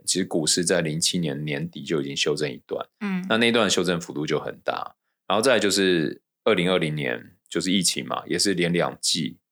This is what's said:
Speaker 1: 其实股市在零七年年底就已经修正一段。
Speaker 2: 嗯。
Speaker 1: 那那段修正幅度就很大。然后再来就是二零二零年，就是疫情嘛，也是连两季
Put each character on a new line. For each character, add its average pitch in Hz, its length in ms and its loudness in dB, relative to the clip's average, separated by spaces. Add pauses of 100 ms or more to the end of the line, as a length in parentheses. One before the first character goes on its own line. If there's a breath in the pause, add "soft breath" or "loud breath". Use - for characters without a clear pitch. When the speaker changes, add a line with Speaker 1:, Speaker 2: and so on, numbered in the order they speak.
Speaker 1:
其 - 140 0
实 95 60 0
股 78 200 -2
市 87 180 2
在 87 180 2
零 78 200 -2
七 - 160 0
年 73 260 -2
年 76 240 -4
底 76 140 -12
就 71 200 -2
已 69 40 -4
经 69 100 -8
修 - 200 0
正 147 160 -2
一 - 160 -14
段。 - 180 -6 (140)
Speaker 2:
嗯。 190 280 -4
Speaker 1:
那 113 100 2
那 117 140 4
段 113 160 4
修 90 160 2
正 87 160 0
幅 - 140 -10
度 73 140 -4
就 76 120 0
很 - 240 -10
大。 - 320 -6 (320)
然 95 80 0
后 110 60 2
再 127 120 4
来 110 60 4
就 101 120 2
是 87 500 2 (220)
二 113 100 4
零 92 180 2
二 92 60 4
零 80 160 -2
年， 65 420 -6 (140)
就 85 100 -4
是 87 120 0
疫 98 100 4
情 - 240 0
嘛， - 220 -4
也 82 100 -2
是 98 160 2
连 85 180 0
两 80 300 0
季 - 360 -2 (140)